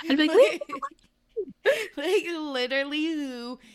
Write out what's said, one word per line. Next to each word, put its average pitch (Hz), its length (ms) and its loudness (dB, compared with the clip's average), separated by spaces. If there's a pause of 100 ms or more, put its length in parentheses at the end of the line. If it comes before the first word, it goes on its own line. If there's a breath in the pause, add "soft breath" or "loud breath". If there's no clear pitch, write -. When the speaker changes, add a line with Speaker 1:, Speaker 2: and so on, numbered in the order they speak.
Speaker 1:
I'd 277 80 2
be 311 120 4
like, - 20 2
Speaker 2:
Like, - 1700 0
<laughs> - 0 -
like, 320 280 0 (140)
literally 277 680 -2
who 254 540 -6 (160 soft breath)